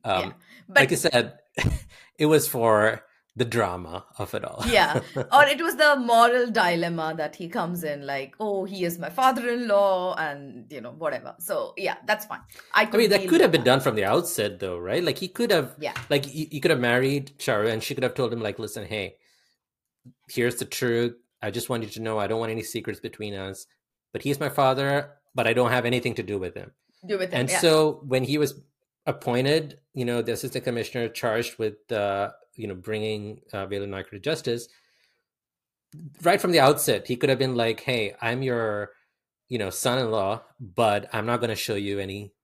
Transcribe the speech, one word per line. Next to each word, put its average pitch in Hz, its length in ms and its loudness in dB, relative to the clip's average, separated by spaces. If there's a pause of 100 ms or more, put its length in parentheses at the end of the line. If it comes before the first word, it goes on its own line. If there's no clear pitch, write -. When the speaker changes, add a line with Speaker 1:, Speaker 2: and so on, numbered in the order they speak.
Speaker 1:
um, 95 200 0
Speaker 2:
Yeah, 95 100 -8 (360)
but 190 120 2
Speaker 1:
like 135 100 4
you 170 60 2
said, 120 420 0 (380)
<laughs> - 420 -16
it 151 80 4
was 151 220 6
for 110 560 4 (320)
the 117 80 2
drama 92 640 -2 (100)
of - 160 -8
it 107 140 -6
all. - 200 -8
Speaker 2:
Yeah. 185 420 2
Speaker 1:
<laughs> - 80 -12 (140)
Speaker 2:
Or 285 140 8
it 277 160 2
was 330 160 -2
the 294 200 4
moral 240 540 4
dilemma 170 680 0
that 151 180 -6
he 170 120 -10
comes 175 360 -4
in, 143 220 -6
like, 139 340 -6
"Oh, 208 240 -2
he 185 200 -6
is 175 140 -4
my 156 120 -8
father-in-law," 226 1040 2
and, 139 560 -8
you 135 80 -12
know, 120 120 -14
whatever. 147 460 -6
So, 143 380 -6
yeah, - 200 -4 (100)
that's 208 180 0
fine. - 160 -12 (320)
I 214 100 6
Speaker 1:
I 208 40 2
Speaker 2:
could 214 120 -2
Speaker 1:
mean, 220 120 6
that 196 100 6
Speaker 2:
deal 185 80 -4
Speaker 1:
could 320 140 8
have 240 100 8
Speaker 2:
with 151 80 6
Speaker 1:
been 113 40 -8
Speaker 2:
that. 123 80 8
Speaker 1:
done 135 80 6
from 123 160 0
the 98 100 2
outset, 110 540 0
though, 90 180 -6
right? 113 260 -2
Like, 139 140 -2
he 185 100 -6
could 240 220 -2
have, 156 280 2
Speaker 2:
Yeah. 147 140 -8 (160)
Speaker 1:
like, 143 160 2
he, 151 260 -8
he 151 100 -8
could 170 100 4
have 135 100 4
married 131 580 2
Charu, 110 320 0
and 113 120 -2
she - 120 -6
could 127 100 -4
have 123 100 -2
told 120 180 -2
him, 117 80 -6
like, 104 180 -4
"Listen, 110 280 -10
hey, 98 300 -8 (1120)
here's 120 280 -2
the 127 80 -6
truth. 120 500 -2 (280)
I 107 80 -6
just 113 180 -8
want 117 140 -2
you 107 80 -10
to 110 100 -12
know 110 180 -4
I 101 80 -2
don't 113 140 -2
want 113 120 -4
any 110 100 -6
secrets 107 380 -8
between 104 340 -10
us. 95 320 -10 (460)
But 117 100 -8
he's 139 180 -2
my 147 80 -2
father, 139 640 2 (220)
but 117 120 0
I 113 60 4
don't 120 180 2
have 123 140 2
anything 120 300 0
to 110 80 -6
do 98 160 -6
with 92 160 -6
him." - 180 -14 (320)
Speaker 2:
Do 196 140 -4
with 185 140 -4
him, 131 80 0
Speaker 1:
And 135 100 0
Speaker 2:
yeah. 180 100 2
Speaker 1:
so 156 460 4
when 127 180 0
he 143 140 0
was 139 200 0 (460)
appointed, 139 720 0 (140)
you 127 140 -4
know, 120 160 0
the 113 100 -2
assistant 127 320 -6
commissioner 117 440 -4
charged 117 500 -2
with, 107 180 -2 (160)
uh, 101 380 0 (240)
you 110 120 -10
know, 98 80 -6
bringing, 107 680 -6 (100)
uh, 98 140 -6
Velu 101 200 -4
Naikar 95 240 -8
to 101 80 -16
justice, 120 500 -4 (1500)
right 190 180 4
from 180 120 0
the 160 80 6
outset, 131 460 4
he 123 100 -2
could 143 140 0
have 127 80 2
been 131 160 0
like, 113 260 0
"Hey, 110 400 -2
I'm 120 220 -2
your, 113 480 -2 (580)
you 123 100 -4
know, 95 120 -2
son-in-law, 110 720 0 (180)
but 104 520 0
I'm 107 140 -2
not 120 140 0
gonna 113 140 -2
show 110 220 -4
you 101 220 -4
any 98 340 -8 (120)